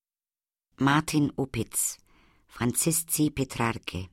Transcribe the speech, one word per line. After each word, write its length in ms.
Martin 580
Opitz, 640
Francisci 800
Petrarche. 840